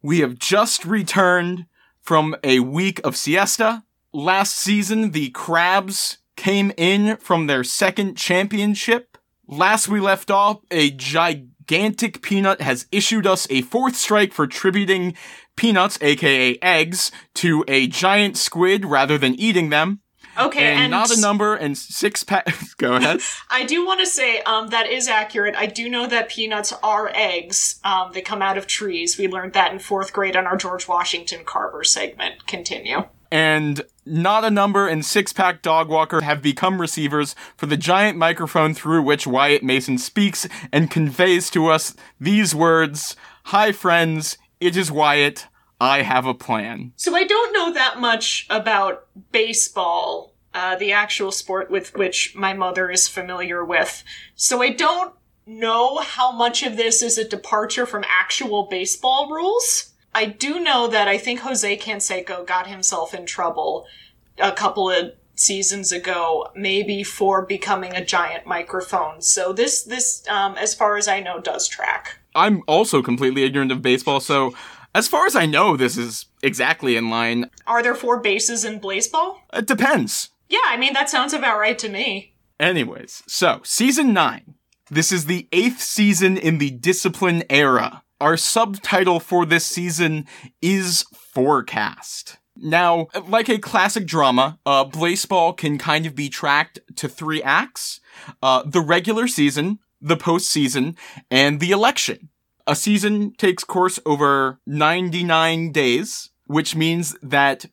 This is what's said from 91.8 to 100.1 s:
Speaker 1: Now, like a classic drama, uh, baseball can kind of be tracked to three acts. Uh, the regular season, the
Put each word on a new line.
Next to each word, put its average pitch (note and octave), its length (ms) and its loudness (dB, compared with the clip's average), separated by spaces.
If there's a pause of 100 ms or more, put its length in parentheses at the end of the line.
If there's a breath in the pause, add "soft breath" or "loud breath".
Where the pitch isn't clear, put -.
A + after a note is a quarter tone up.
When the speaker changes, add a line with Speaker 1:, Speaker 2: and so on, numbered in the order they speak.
Speaker 1:
Now, E3+ 520 2 (200)
like A3+ 200 2
a A#3+ 100 2
classic G3+ 480 0
drama, C#3 600 2
uh, C#3 180 4
baseball E3+ 680 0
can D3 260 -4
kind D#3+ 280 -2
of C#3+ 100 -10
be C#3+ 120 -6
tracked D3+ 520 -2 (160)
to D3 120 -6
three D#3 340 -6
acts. - 580 -2 (420 loud breath)
Uh, C3 240 4
the E3+ 140 0
regular F3+ 480 2
season, D3+ 500 0 (220)
the D3+ 160 0